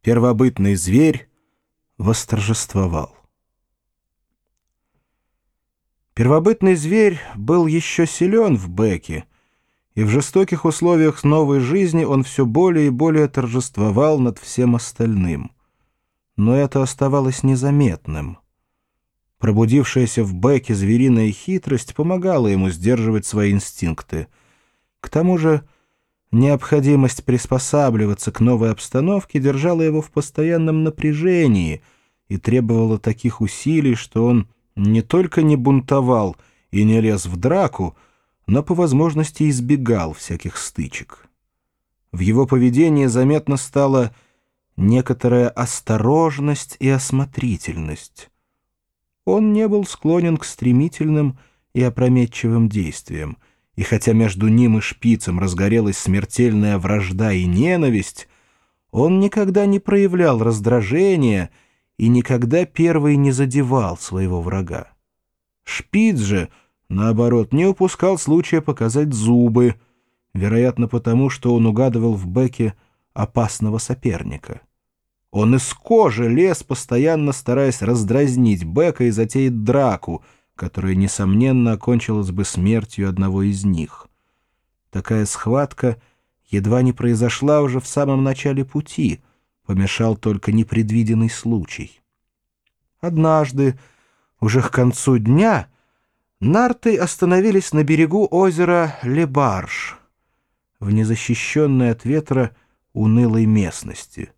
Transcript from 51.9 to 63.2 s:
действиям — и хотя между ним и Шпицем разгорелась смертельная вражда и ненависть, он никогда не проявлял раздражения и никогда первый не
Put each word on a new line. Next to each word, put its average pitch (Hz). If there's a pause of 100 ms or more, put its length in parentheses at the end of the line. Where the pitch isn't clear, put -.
действиям — 78 (380)
и 98
хотя 113
между 107
ним 113
и 107
Шпицем 110
разгорелась 98
смертельная 104
вражда 98
и 92
ненависть, 123 (640)
он 165
никогда 202
не 202
проявлял 180
раздражения 117 (460)
и 110
никогда 123
первый 156
не 139